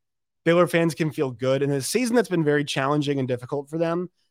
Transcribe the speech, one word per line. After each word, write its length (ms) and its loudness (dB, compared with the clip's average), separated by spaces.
Baylor 220 4
fans 300 2
can 160 -2
feel 180 -2
good. 320 0
And 100 0
a 100 0
season 340 0
that's 120 2
been 160 0
very 220 2
challenging 540 0
and 80 -2
difficult 420 -6
for 80 -8
them, 320 -2